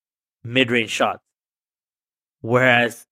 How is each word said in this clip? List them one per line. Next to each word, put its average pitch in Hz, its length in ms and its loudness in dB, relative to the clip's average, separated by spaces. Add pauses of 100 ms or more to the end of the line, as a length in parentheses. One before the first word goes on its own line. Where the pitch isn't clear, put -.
(460)
mid-range 117 440 0
shots. 104 340 -4 (1200)
Whereas 120 720 0